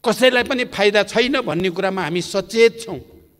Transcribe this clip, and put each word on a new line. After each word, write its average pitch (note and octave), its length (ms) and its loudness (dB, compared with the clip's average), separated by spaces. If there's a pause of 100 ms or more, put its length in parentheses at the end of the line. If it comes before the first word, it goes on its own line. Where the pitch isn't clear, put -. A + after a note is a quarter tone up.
कसैलाई B3 400 2
पनि B3 220 -4
फाइदा G#3 380 2
छैन B3 380 0
भन्ने F#3 280 -2
कुरामा F#3+ 340 -4
हामी E3 180 -2
सचेत A3+ 600 2
छौँ। F#3+ 180 -10 (400)